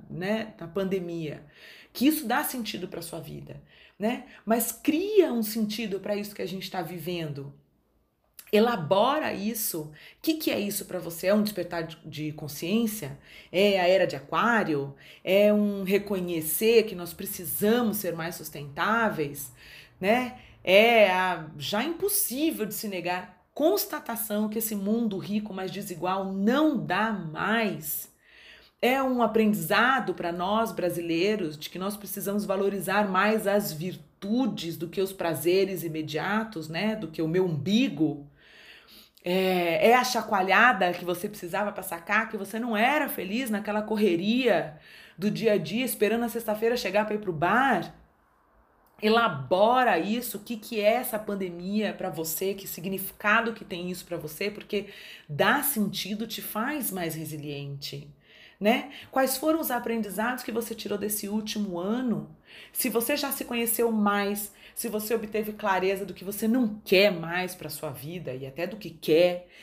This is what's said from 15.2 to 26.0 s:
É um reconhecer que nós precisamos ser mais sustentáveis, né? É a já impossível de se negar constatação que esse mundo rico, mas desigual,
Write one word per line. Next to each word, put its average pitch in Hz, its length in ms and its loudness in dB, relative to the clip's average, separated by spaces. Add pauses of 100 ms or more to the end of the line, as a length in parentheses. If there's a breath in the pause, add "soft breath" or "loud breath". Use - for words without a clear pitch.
É 208 300 6
um 208 320 2
reconhecer 190 1000 2
que 214 120 -6
nós 175 160 -10
precisamos 208 840 0
ser 170 160 -2
mais 165 200 -6
sustentáveis, 156 1160 -2 (480 loud breath)
né? 233 400 2 (240 loud breath)
É 214 480 8
a 180 340 0 (100)
já 196 280 -2
impossível 311 840 -2
de - 80 -8
se - 140 -8
negar 180 640 -6
constatação 294 960 0
que 214 100 -4
esse 220 160 -4
mundo 208 420 0
rico, 196 380 -4
mas 185 160 -6
desigual, 190 600 -4